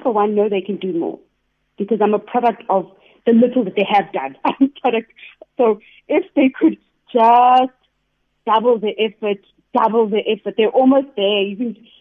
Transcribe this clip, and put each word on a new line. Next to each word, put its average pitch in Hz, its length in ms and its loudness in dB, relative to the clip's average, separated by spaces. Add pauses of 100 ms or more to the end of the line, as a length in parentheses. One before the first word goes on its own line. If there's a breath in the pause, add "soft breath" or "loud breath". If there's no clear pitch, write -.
for 262 120 -4
one, 208 200 0
know 208 160 0
they 196 120 -4
can 190 160 -8
do 185 160 -8
more 165 260 -6 (580)
because 208 240 -4
I'm 208 120 0
a 208 60 0
product 233 500 -4
of 185 200 -2 (360 soft breath)
the 233 60 2
little 240 320 2
that 185 140 -8
they 202 120 -2
have 202 220 0
done. 135 280 -10
<laughs> - 40 -20
I'm 190 120 -4 (200)
a - 60 -20
product. 233 280 -4 (480 loud breath)
So 220 220 0 (300 soft breath)
if 330 160 0 (100)
they 269 140 2
could - 280 -2 (340)
just 247 600 4 (720)
double 220 340 0
the 202 200 -4
effort, 208 400 -4 (340)
double 226 360 0
the 208 180 -2
effort, 208 300 -6
they're 220 120 2
almost 269 460 2
there. 202 260 -2
You 196 140 -6
can, 220 220 -8 (240 soft breath)